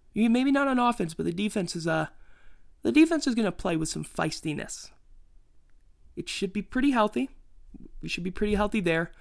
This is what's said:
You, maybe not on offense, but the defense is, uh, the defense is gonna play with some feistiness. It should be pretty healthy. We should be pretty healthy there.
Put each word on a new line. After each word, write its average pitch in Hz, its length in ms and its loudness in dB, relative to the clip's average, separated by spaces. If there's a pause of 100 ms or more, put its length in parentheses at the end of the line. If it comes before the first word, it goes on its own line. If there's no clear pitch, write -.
(140)
You, 226 160 2
maybe 254 220 4
not 277 160 4
on 262 120 2
offense, 233 340 2
but - 120 -6
the 175 60 0
defense 190 440 -2
is, 165 120 -4
uh, 160 200 0 (760)
the - 100 2
defense 311 360 6
is 240 80 0
gonna 214 160 2
play 170 260 -2
with 160 120 -2
some 156 140 -6
feistiness. - 840 -6 (1300)
It 165 120 -10
should 196 240 -4
be 208 120 -4
pretty - 280 2
healthy. 240 380 0 (720)
We 160 80 -10
should 175 140 -6
be 185 80 -4
pretty 208 240 0
healthy 208 240 2
there. 165 420 0